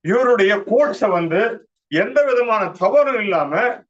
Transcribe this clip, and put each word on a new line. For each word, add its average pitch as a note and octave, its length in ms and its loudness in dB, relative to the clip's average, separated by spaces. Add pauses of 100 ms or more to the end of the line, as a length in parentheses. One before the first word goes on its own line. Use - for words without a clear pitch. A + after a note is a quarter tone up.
இவருடைய G#3+ 560 2
கோட்ஸ B3 520 0
வந்து F3+ 600 -2 (200)
எந்த G#3+ 360 0
விதமான A#3+ 440 0
தவறும் A#3+ 500 0
இல்லாம F#3+ 720 -2